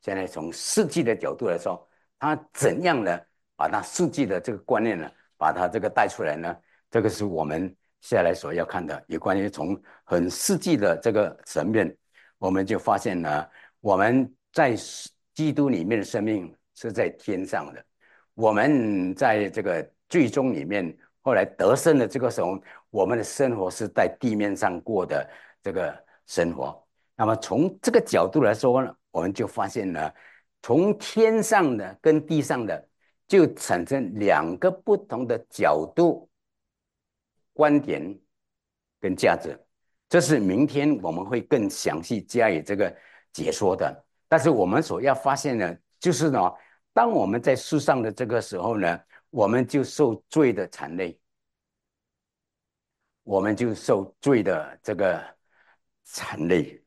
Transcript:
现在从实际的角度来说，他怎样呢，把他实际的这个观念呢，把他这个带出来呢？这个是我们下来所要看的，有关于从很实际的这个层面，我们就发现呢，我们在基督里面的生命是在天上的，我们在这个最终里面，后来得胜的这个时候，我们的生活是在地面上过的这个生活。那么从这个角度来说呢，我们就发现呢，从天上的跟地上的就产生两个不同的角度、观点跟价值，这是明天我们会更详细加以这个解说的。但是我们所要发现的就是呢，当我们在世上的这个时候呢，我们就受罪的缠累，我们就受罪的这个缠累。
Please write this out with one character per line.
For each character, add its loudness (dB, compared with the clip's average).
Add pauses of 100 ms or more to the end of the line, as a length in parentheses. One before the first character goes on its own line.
现 -6
在 -6
从 -10
实 -2
际 -2
的 0
角 -4
度 -6
来 0
说， -8 (300)
他 -2 (160)
怎 0
样 2
呢， -2 (380)
把 0
他 -2
实 -2
际 -2
的 -2
这 -6
个 -8
观 0
念 0
呢， -10 (260)
把 0
他 -2
这 -2
个 -2
带 2
出 -6
来 -2
呢？ -8 (360)
这 2
个 2
是 -4
我 -2
们 -4 (260)
下 0
来 2
所 -10
要 -2
看 -8
的， -10
有 -6
关 -2
于 -2
从 -6 (220)
很 0
实 0
际 0
的 2
这 0
个 0 (120)
层 -2
面， 0 (420)
我 -2
们 0
就 -2
发 0
现 -4
呢， -4 (320)
我 2
们 2 (180)
在 2 (580)
基 0
督 2
里 0
面 0
的 -4
生 -4
命 -4 (220)
是 -10
在 0
天 -6
上 -6
的， -20 (480)
我 4
们 2
在 2
这 -6
个 -2 (200)
最 4
终 0
里 -4
面， -4 (260)
后 0
来 4
得 2
胜 4
的 2
这 -6
个 0
时 -4
候， -2 (300)
我 2
们 0
的 -2
生 -2
活 -2
是 -8
在 0
地 -2
面 -2
上 -2
过 -2
的 -4 (320)
这 -6
个 -6 (220)
生 0
活。 -10 (300)
那 -2
么 2
从 -2
这 0
个 6
角 2
度 0
来 4
说 2
呢， -8 (160)
我 -2
们 -2
就 -4
发 -6
现 -4
呢， -6 (480)
从 2
天 2
上 2
的 -8
跟 4
地 0
上 -2
的 -8 (400)
就 6
产 -2
生 -4
两 2
个 2
不 0
同 -6
的 -2 (100)
角 0
度、 2 (1200)
观 4
点 -6 (960)
跟 -2
价 2
值， -10 (500)
这 6
是 2
明 2
天 0
我 -4
们 -6
会 -4
更 0
详 -4
细 -4
加 2
以 -2
这 -6
个 -2 (380)
解 -4
说 0
的。 -6 (220)
但 4
是 4
我 4
们 2
所 -4
要 2
发 0
现 -4
的 -4 (200)
就 2
是 2
呢， 2 (520)
当 4
我 2
们 0
在 2
世 -2
上 2
的 -2
这 -6
个 0
时 -8
候 -2
呢， 0 (280)
我 2
们 2
就 0
受 0 (140)
罪 4
的 -4
缠 -12
累， -6 (2000)
我 0
们 0
就 -2
受 -2
罪 4
的 -4
这 -4
个 0 (840)
缠 -8
累。 2